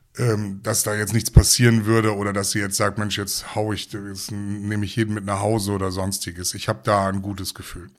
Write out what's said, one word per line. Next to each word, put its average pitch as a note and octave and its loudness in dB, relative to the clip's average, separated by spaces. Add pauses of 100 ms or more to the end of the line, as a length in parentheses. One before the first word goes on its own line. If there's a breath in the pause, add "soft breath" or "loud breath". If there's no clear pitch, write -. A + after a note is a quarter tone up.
(160)
ähm, G#2 0
dass A2 -2
da G#2 -2
jetzt G#2 -2
nichts A2 2
passieren A2+ 6
würde A2 4
oder G2+ -2
dass G2 -2
sie G#2+ -2
jetzt G2+ -4
sagt, G2+ 0
„Mensch, G#2 -2
jetzt - -6
hau G#2+ -2
ich, - -8
jetzt G2 -10
nehme G2+ -4
ich G2 -6
jeden A2 0
mit G#2 -6
nach G2 -2
Hause“ G#2 0
oder F#2+ 0
sonstiges. F#2 -4
Ich - -8
hab A2 -2
da G2+ 4
ein G2 -2
gutes F#2+ -6
Gefühl. - -14